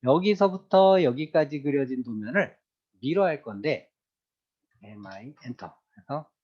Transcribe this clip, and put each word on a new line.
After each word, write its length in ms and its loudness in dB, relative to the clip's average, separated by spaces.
여기서부터 1000 4
여기까지 580 -2
그려진 420 -2
도면을 540 -4
미러 240 0
할 160 -4
건데, 500 -6
엠아이 640 -18
엔터 320 -14
해서 320 -10